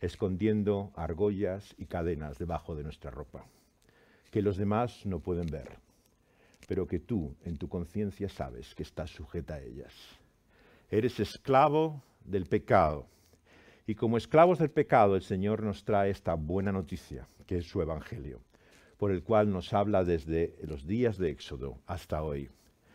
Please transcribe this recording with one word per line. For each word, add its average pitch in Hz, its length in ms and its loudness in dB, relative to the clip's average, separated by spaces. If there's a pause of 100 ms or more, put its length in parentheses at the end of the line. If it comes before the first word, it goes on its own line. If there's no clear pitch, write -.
escondiendo 98 960 0
argollas 95 800 -2
y - 80 -14
cadenas 80 540 -4
debajo 82 360 -6
de 73 80 -8
nuestra 73 280 -12
ropa, - 340 -16 (880)
que 110 100 0
los 98 160 0
demás 104 480 0
no 90 160 -4
pueden 87 280 -2
ver, 71 300 -10 (880)
pero 90 200 -2
que 85 140 -4
tú, 78 440 -4
en 85 140 -6
tu 80 100 -8
conciencia, 95 640 -4
sabes 62 440 -10
que - 80 -10
estás 78 280 -8
sujeta 78 460 -10
a 71 40 -12
ellas. 64 320 -14 (960)
Eres 110 320 2
esclavo 147 840 4 (220)
del 92 220 -2
pecado, 82 640 2 (800)
y 110 80 -2
como 117 220 2
esclavos 165 420 6
del 156 120 2
pecado, 107 460 6
el 92 60 0
Señor 104 400 0
nos 101 220 -4
trae 101 240 2
esta 92 240 -2
buena 87 400 0
noticia, 73 560 -8 (180)
que 90 120 -2
es 85 80 -4
su 95 160 -4
Evangelio, 73 580 -8 (560)
por 101 140 0
el 90 120 0
cual 107 300 4
nos 90 220 -4
habla 101 280 4
desde 82 600 0
los 73 240 -10
días 110 320 0
de 90 100 0
Éxodo 67 560 -8
hasta 82 380 -6
hoy, 71 260 -6 (460)